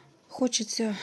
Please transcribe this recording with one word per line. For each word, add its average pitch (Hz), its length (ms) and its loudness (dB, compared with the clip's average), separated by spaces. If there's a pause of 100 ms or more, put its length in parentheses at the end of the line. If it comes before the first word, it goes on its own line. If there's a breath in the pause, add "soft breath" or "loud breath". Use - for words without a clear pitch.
(280 loud breath)
Хочеться 226 760 0